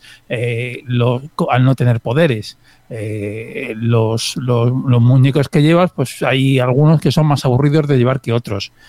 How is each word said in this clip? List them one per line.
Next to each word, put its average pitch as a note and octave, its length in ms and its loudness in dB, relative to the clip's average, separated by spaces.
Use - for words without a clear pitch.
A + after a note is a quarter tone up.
eh, A#2+ 560 -6
lo, B2 380 -2
co-, - 180 -4
al B2+ 140 2
no C3+ 80 4
tener B2 260 0
poderes. A#2+ 600 -2
Eh, A2 840 -10
los, A2+ 640 -2
los, B2 340 0
los B2+ 300 2
muñecos C3+ 480 4
que D3+ 140 2
llevas, E3+ 280 4
pues - 300 -6
hay C3+ 380 0
algunos D3 420 2
que C#3+ 100 0
son D3+ 140 2
más D3 180 0
aburridos C#3+ 440 2
de C#3+ 100 2
llevar B2 240 0
que A#2+ 100 -6
otros. A2 400 -6